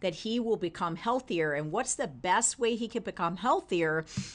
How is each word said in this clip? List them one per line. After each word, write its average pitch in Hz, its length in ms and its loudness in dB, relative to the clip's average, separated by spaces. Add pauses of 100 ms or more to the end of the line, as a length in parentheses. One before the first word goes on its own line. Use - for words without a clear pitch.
that 185 120 -2
he 220 260 -2
will 226 160 0
become 170 420 -4
healthier. 170 560 0
And 151 180 -2
what's 240 240 -2
the 269 100 -4
best 180 540 0
way 233 160 2
he 220 120 -2
could 220 160 -4
become 180 340 -2
healthier 175 680 2 (300)